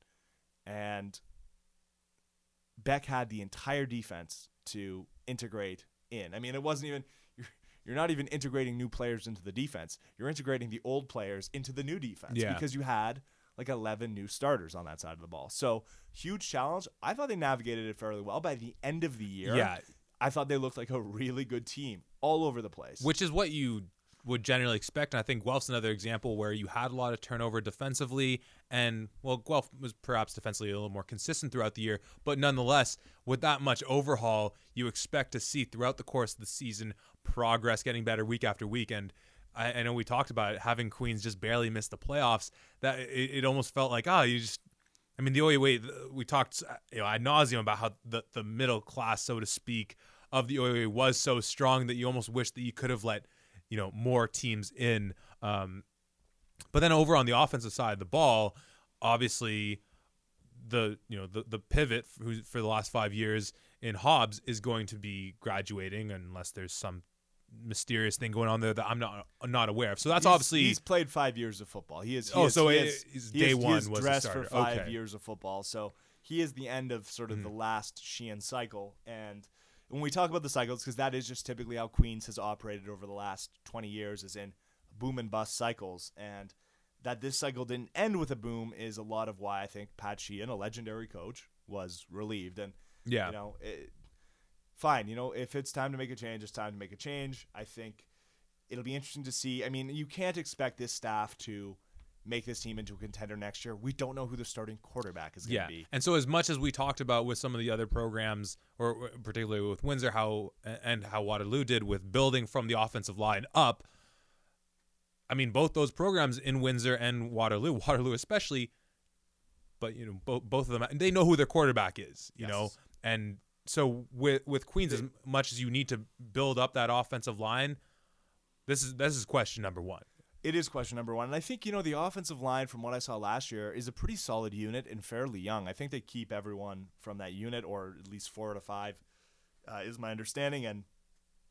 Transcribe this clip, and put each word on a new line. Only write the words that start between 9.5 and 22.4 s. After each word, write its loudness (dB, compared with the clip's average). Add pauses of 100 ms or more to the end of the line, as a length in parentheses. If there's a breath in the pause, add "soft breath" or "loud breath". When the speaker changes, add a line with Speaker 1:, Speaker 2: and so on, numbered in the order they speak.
Speaker 1:
defense. -6 (180 soft breath)
You're -4
integrating -2
the -6
old -2
players -6
into -8
the -6
new -4
defense -6
Speaker 2:
Yeah. 0
Speaker 1:
because -2
you -4
had, 0 (380 soft breath)
like, -6
eleven -4
new -8
starters 0
on -8
that -10
side -10
of -14
the -16
ball. -12
So, 0 (280 soft breath)
huge -8
challenge. -2 (160)
I 0
thought -2
they -2
navigated 0
it -6
fairly -4
well. -4
By -2
the -10
end -2
of -4
the -4
year, -2
Speaker 2:
Yeah. 2 (420)
Speaker 1:
I 2
thought 0
they 2
looked -2
like -8
a -2
really -4
good -4
team -8 (180)
all 4